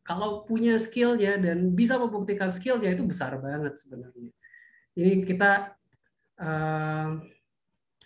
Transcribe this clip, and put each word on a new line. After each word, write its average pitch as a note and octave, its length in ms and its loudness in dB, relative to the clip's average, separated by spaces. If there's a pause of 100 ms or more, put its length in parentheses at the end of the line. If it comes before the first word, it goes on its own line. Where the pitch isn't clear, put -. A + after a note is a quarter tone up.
kalau G3+ 400 -4
punya A3+ 320 2
skillnya A3 640 2
dan F3+ 320 2
bisa A#3+ 240 4
membuktikan G3 560 -2
skillnya A3 400 0
itu - 80 -2
besar C3 400 -4
banget D3 400 -6
sebenarnya. B2 480 -18 (640)
Ini F#3 320 4
kita, G3+ 480 2 (640)
eh, D#3 680 -2 (960)